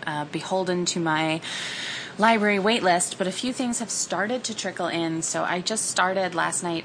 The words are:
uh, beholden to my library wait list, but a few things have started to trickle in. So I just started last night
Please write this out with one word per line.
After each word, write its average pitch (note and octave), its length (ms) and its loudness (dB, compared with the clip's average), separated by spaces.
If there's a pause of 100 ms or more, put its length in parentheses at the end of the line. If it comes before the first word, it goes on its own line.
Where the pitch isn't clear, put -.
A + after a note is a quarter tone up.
uh, D3+ 200 -4
beholden F3+ 600 -2
to - 140 -2
my D#3+ 400 2 (760)
library G#3 400 6
wait G#3+ 240 4
list, F3 340 4
but F#3+ 100 0
a F#3+ 60 0
few B3 220 -2
things A#3+ 240 -2
have A3 120 -6
started G#3+ 540 -2
to A3+ 100 -6
trickle F3+ 340 -2
in. E3 340 0
So D#3+ 200 -2
I F3 200 0
just A3 240 -2
started F#3 480 2
last E3 280 0
night E3+ 220 -2